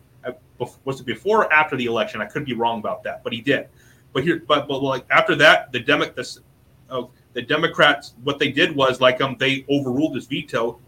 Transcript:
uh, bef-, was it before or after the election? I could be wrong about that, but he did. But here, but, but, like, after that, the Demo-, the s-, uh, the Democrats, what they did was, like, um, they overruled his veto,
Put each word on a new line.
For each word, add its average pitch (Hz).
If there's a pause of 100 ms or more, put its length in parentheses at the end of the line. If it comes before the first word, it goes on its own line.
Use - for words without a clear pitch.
(240)
uh, 127 (280)
bef-, -
was 135
it -
before 190
or 156
after 151
the 123
election? 113
I 101
could 143
be 123
wrong 113
about 95
that, 98
but 120
he 117
did. 123 (440)
But 135
here, 165
but, 143
but, 139
like, 131
after 151
that, 151
the 123
Demo-, 147
the 127
s-, - (500)
uh, 127 (320)
the 123
Democrats, 156 (100)
what 143
they 143
did 160
was, 131
like, 127
um, 131
they 135
overruled 139
his -
veto, 123